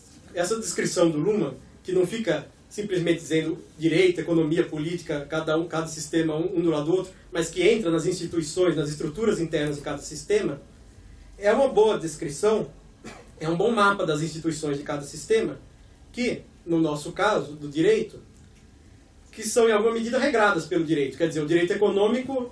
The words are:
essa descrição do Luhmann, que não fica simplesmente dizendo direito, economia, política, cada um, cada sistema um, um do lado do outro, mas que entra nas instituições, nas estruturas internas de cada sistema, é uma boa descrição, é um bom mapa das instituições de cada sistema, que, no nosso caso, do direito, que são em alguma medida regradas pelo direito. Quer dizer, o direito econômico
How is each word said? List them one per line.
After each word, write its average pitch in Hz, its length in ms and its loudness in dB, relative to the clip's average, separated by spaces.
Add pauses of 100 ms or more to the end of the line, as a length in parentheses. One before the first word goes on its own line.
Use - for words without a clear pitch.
(340)
essa 180 260 -2
descrição 175 500 0
do 151 100 0
Luhmann, 208 340 0 (300)
que 180 80 -8
não 180 160 2
fica 185 400 -4 (220)
simplesmente 170 500 -2
dizendo 160 380 -2 (200)
direito, 165 440 2
economia, 165 420 2
política, 156 640 -6
cada 156 280 -2
um, 175 100 -2
cada 160 200 -4
sistema 160 480 -2
um, 165 240 -2
um - 20 2
do 170 80 2
lado 147 160 0
do 175 120 2
outro, 180 140 -4 (200)
mas 165 180 -2
que 180 120 -4
entra 196 280 4
nas 160 160 0
instituições, 170 680 0
nas 147 140 -2
estruturas 170 500 -2
internas 151 380 -2
de - 40 -12
cada 143 180 -8
sistema, 170 640 -4 (760)
é 202 140 2
uma 262 160 4
boa 208 300 4
descrição, 160 720 -2 (720)
é 160 100 -2
um 170 60 0
bom 202 160 2
mapa 202 340 4
das 151 160 0
instituições 156 560 -4
de - 60 -10
cada 143 180 -6
sistema, 196 560 -2 (540)
que, 240 300 -2 (240)
no 165 140 2
nosso 156 320 0
caso, 185 420 0
do 147 140 -12
direito, 185 520 2 (1200)
que 220 80 -8
são 226 220 4
em - 20 4
alguma 220 220 4
medida 233 260 -2
regradas 208 460 2
pelo 170 180 0
direito. 147 340 0
Quer 165 120 0
dizer, 151 120 -4
o 147 60 -2
direito 175 240 2
econômico 233 800 0